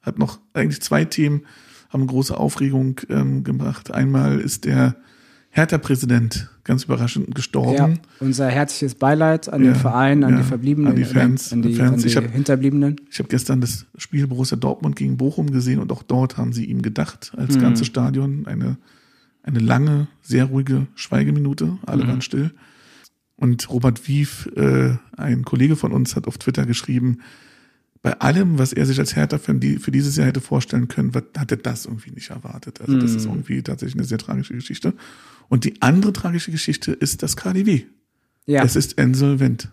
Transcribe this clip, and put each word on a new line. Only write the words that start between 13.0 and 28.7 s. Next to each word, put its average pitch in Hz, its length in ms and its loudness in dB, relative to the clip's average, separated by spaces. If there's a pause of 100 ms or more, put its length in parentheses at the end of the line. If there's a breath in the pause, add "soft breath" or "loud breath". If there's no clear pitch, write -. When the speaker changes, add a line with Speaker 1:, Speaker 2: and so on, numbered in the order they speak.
Speaker 1:
ich - 80 -12
hab - 100 -4
gestern 131 320 0
das 117 260 -4 (100)
Spiel 139 300 -2
Borussia 127 300 -2
Dortmund 139 400 -2
gegen 135 200 -2
Bochum 139 340 0
gesehen 127 300 0
und - 100 -6
auch - 120 -6
dort 127 340 0
haben 120 160 -2
sie 117 140 -4
ihm 123 160 -4
gedacht, 113 540 -6
als 135 200 0
Speaker 2:
Mhm. 131 60 4
Speaker 1:
ganzes 117 240 4
Stadion. 135 600 -2
Eine, 123 300 -4 (680 soft breath)
eine 135 180 -2
lange, 143 480 2 (140)
sehr 127 220 2
ruhige 135 500 0
Schweigeminute. 147 920 -2
Alle 135 180 0
Speaker 2:
Mhm. 123 40 0
Speaker 1:
waren 127 140 0
still. 143 300 -4 (840 soft breath)
Und 120 340 0
Robert 123 380 0
Wief, 143 380 -2 (100)
äh, 131 400 2 (200)
ein 127 280 -2
Kollege 139 320 2
von - 160 -2
uns, 127 240 0
hat - 120 -6
auf - 100 -10
Twitter - 280 -2
geschrieben, 123 520 0 (840 loud breath)
bei - 180 -2
allem, 165 380 2
was 135 140 0